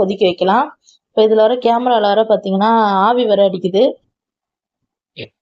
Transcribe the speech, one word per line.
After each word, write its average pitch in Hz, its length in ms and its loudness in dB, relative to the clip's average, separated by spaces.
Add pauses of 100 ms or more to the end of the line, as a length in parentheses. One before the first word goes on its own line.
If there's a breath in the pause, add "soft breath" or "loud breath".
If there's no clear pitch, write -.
கொதிக்க 196 300 -2
வைக்கலாம். 190 360 0 (400 soft breath)
இப்போ 220 200 0
இதுல 214 180 4
வர 226 100 2 (100)
கேமரால 233 480 0
வர 208 180 0
பாத்தீங்கன்னா 196 400 -2 (340)
ஆவி 247 240 0
வர 202 200 2
அடிக்குது 185 340 -2 (1600)